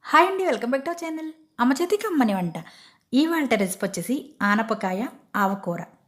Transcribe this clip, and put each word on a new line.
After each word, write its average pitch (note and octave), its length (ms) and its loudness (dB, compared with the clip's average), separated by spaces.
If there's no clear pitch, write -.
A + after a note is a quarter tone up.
హాయ్ E4+ 180 6
అండి, F#4+ 200 -2
welcome A#3 260 -2
back C#4 100 0
to E4 80 -4
our E4+ 80 -8
channel. D#4+ 260 -8
అమ్మ B3 180 6
చేతి F4+ 220 2
కమ్మని C#4 340 2
వంట. F3 200 -4
ఇవాల్టి D#4 400 2
రెసిపీ F#3+ 260 -2
వచ్చేసి F3+ 280 -4
ఆనపకాయ G#3 540 0
ఆవకూర. F#3+ 380 -2